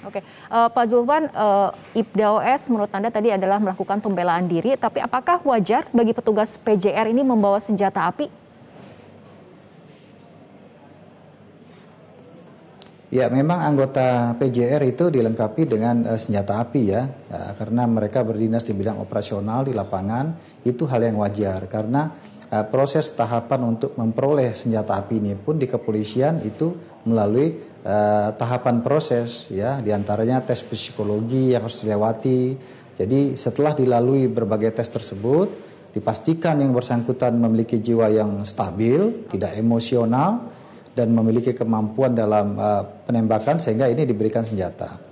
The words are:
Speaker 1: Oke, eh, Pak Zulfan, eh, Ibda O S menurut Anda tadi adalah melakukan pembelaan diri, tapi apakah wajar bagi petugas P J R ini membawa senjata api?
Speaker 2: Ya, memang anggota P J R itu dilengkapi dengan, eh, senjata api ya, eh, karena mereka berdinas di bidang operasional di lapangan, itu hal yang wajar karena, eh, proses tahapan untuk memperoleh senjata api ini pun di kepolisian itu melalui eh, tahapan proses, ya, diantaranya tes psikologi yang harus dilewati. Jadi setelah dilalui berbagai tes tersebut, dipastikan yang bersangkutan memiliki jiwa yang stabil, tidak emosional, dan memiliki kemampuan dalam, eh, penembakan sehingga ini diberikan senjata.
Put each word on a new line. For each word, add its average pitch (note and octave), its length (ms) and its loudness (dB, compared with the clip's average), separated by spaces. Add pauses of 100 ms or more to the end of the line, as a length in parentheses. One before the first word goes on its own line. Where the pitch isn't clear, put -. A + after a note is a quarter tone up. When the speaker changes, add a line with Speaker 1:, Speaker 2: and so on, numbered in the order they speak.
Speaker 1:
Oke, G3 160 -8
eh, - 480 0
Pak A#3+ 160 2
Zulfan, B3 480 2
eh, G3+ 720 2
Ibda G#3 240 0
O G#3+ 80 4
S C4 320 0
menurut G#3 240 0
Anda G3+ 160 -2
tadi A3 240 2
adalah F#3+ 240 2
melakukan G3 480 -2
pembelaan F3+ 400 0
diri, F3 320 0
tapi A#3+ 240 -2
apakah D4+ 400 0
wajar A#3+ 480 2
bagi A3+ 240 2
petugas A3 480 -2
P G#3+ 160 2
J F#3 160 0
R A3 160 0
ini C4 160 2
membawa G#3 320 4
senjata G3 480 0
api? - 240 -2 (4000)
Speaker 2:
Ya, B2 240 0
memang D#3 320 0
anggota B2+ 720 2
P B2+ 160 0
J A#2+ 240 2
R C3 160 2
itu F3 160 0
dilengkapi A#2 560 0
dengan, A#2 400 2
eh, A2+ 160 -2
senjata G2+ 400 -2
api B2+ 240 0
ya, A#2 240 0
eh, - 480 -12
karena A#2 320 0
mereka A2 320 0
berdinas A2+ 400 0
di G#2+ 160 -4
bidang G2+ 240 -2
operasional G#2+ 640 -4
di C3 80 -4
lapangan, G#2+ 640 -4 (240)
itu B2 240 -2
hal B2+ 160 0
yang A2 160 2
wajar G2 480 -2
karena, A#2+ 480 -2 (400)
eh, G#2+ 80 0
proses C3+ 480 0
tahapan A#2 640 -2
untuk - 240 -4
memperoleh B2+ 560 0
senjata G#2+ 480 -2
api A2+ 160 -4
ini G#2 160 -2
pun D3+ 240 -4
di C3 80 0
kepolisian B2 800 -2
itu E3 320 -4 (320)
melalui A2+ 640 0 (120)
eh, G#2 480 2
tahapan A#2+ 480 0
proses, A#2+ 720 -2
ya, A2+ 240 -2
diantaranya G#2 640 0
tes B2 240 -4
psikologi A2+ 880 -2
yang A2+ 160 0
harus - 160 -12
dilewati. B2+ 720 0 (400)
Jadi C3 400 0
setelah C#3+ 400 0
dilalui B2+ 480 4
berbagai A2 560 0
tes A2+ 80 -4
tersebut, A#2 580 0 (460)
dipastikan D#3 640 0
yang C3+ 140 2
bersangkutan B2 640 0
memiliki A2+ 420 2
jiwa A2+ 300 2
yang G#2 340 0
stabil, A2+ 840 0
tidak F#2+ 260 -4
emosional, A#2 960 0 (460)
dan A#2 160 2
memiliki A#2 400 2
kemampuan A2+ 640 0
dalam, G#2 400 2
eh, G#2 260 0 (220)
penembakan A#2 560 0
sehingga A#2+ 260 0
ini B2+ 160 2
diberikan A2 380 0
senjata. F#2+ 560 -6 (140)